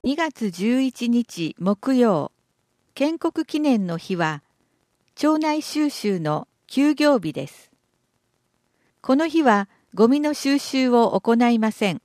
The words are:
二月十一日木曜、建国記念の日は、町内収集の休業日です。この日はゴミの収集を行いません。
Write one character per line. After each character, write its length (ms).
二 100
月 360
十 300
一 280
日 500
木 380
曜、 360
建 240
国 260
記 160
念 260
の 120
日 160
は、 280
町 220
内 220
収 300
集 300
の 260
休 260
業 240
日 140
で 160
す。 220
こ 160
の 100
日 160
は 260
ゴ 120
ミ 140
の 140
収 240
集 320
を 300
行 140
い 240
ま 140
せ 200
ん。 120